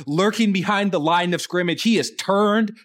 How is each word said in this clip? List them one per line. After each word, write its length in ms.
lurking 460
behind 380
the 80
line 340
of 80
scrimmage. 420
He 160
is 160
turned 680